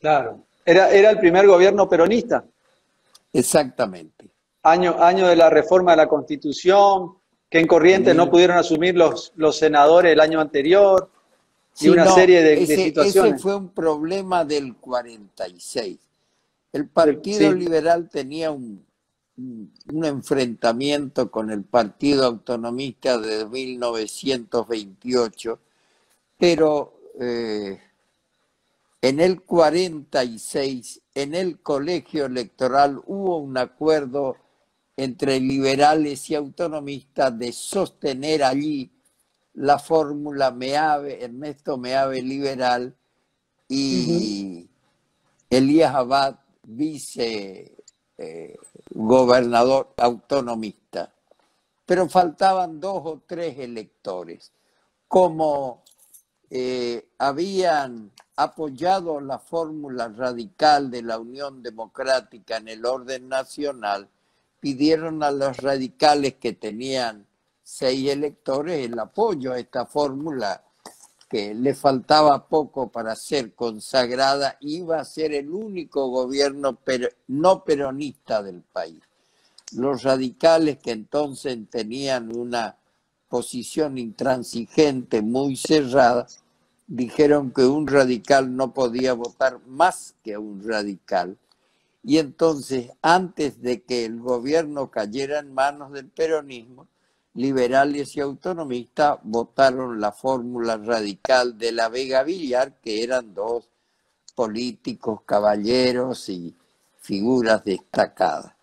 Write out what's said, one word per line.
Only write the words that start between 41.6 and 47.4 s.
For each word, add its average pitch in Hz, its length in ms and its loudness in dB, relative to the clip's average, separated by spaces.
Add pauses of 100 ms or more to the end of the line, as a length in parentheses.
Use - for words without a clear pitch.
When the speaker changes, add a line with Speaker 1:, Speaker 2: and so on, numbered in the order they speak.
Speaker 2:
Meave 131 440 -2
liberal 127 720 -4 (760)
y 131 880 -2
Speaker 1:
Ujú. 87 100 -20 (840)
Speaker 2:
Elías 135 460 4
Abad, 135 400 0 (280)
vice, 113 1120 -8 (400)